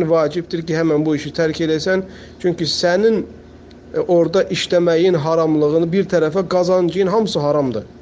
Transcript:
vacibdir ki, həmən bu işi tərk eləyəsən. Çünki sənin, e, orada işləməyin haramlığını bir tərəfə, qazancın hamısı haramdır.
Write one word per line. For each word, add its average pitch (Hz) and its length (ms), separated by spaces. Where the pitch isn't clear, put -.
vacibdir 165 560
ki, 165 140
həmən 156 260
bu 156 140
işi 147 180
tərk 160 240
eləyəsən. 165 460
Çünki 170 340
sənin, 196 480
e, - 80
orada 170 480
işləməyin 175 720
haramlığını 160 720
bir 190 160
tərəfə, 165 400
qazancın 180 640
hamısı 196 320
haramdır. 139 400